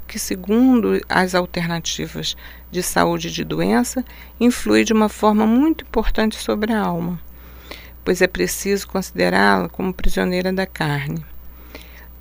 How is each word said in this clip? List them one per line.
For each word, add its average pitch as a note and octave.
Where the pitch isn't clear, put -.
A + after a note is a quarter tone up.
que, -
segundo G3+
as F#3
alternativas E3+
de F3
saúde E3+
e E3+
de E3
doença, G3
influi A3
de A3+
uma G#3+
forma G#3+
muito C4+
importante A3
sobre G#3+
a G#3+
alma, F3
pois F#3
é F#3
preciso F#3+
considerá-la F#3
como F#3
prisioneira F#3
da F#3+
carne. D3+